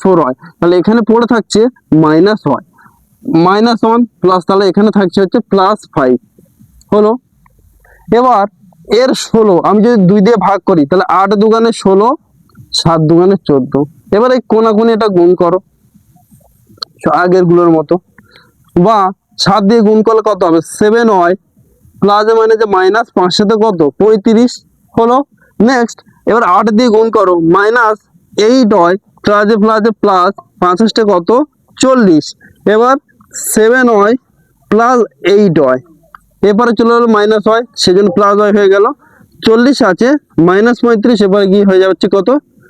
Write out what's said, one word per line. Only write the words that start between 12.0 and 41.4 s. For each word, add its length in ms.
সাত 200
দুগুণে 280
চোদ্দ। 260
এবার 200
এই 60
কোনাকুনি 460
এটা 100
গুণ 140
করো 180
আগেরগুলোর 560
মতো, 180
বা 240
সাত 260
দিয়ে 180
গুণ 200
করলে 220
কত 180
হবে? 120
সেভেন 360
ওয়াই 180
প্লাস 240
মানে 220
যে 40
মাইনাস 400
পাঁচ 220
সাথে 260
কত? 160
পঁয়ত্রিশ 540
হলো। 240
নেক্সট, 420
এবার 160
আট 260
দিয়ে 200
গুণ 200
করো, 300
মাইনাস 580
এইট 360
ওয়াই 240
প্লাসে 360
প্লাসে 340
প্লাস, 420
পাঁচ 220
আষ্টে 220
কত? 400
চল্লিশ। 540
এবার 320
সেভেন 560
ওয়াই 260
প্লাস 300
এইট 340
ওয়াই, 200
এরপরে 360
চলে 160
গেলো 140
মাইনাস 400
ওয়াই, 140
সেজন্য 360
প্লাস 240
ওয়াই 160
হয়ে 180
গেল। 160
চল্লিশ 360
আছে, 320
মাইনাস 440
পঁয়ত্রিশ, 400
এরপরে 240